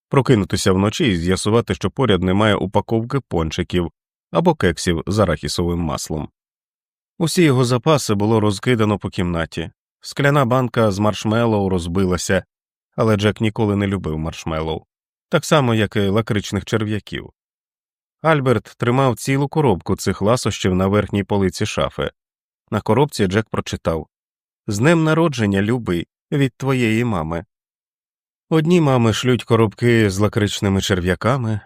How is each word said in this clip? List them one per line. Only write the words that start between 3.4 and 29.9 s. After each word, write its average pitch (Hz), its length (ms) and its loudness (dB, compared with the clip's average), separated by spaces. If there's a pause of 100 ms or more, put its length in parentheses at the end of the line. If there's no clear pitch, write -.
або 170 240 2
кексів 87 520 0
з 101 120 0
арахісовим 87 600 0
маслом. 78 500 -6 (880)
Усі 175 260 2
його 131 220 4
запаси 127 480 0
було 104 260 2
розкидано 104 600 0
по 101 100 -8
кімнаті. 85 640 -4 (300)
Скляна 143 440 0
банка 117 460 0
з 92 80 -4
маршмеллоу 107 720 0
розбилася, 90 760 0 (520)
але 110 200 2
Джек 101 260 0
ніколи 107 340 0
не 101 120 0
любив 87 320 -4
маршмеллоу, 80 640 -6 (460)
так 160 160 -2
само, 131 300 2
як 107 200 0
і 101 120 2
лакричних 101 580 -2
черв'яків. 107 640 -6 (920)
Альберт 135 560 0
тримав 123 380 2
цілу 139 320 -2
коробку 110 480 0
цих - 260 -4
ласощів 101 540 0
на 95 120 2
верхній 101 360 0
полиці 98 420 -2
шафи. 69 460 -4 (600)
На 107 100 -2
коробці 113 460 0
Джек 101 220 -2
прочитав: 85 580 -6 (600)
«З 104 120 -4
днем 160 240 4
народження, 147 580 2
любий, 104 460 -2 (240)
від 139 260 0
твоєї 123 480 0
мами». 85 400 -4 (1040)
Одні 165 320 2
мами 127 320 4
шлють 123 300 0
коробки 113 640 2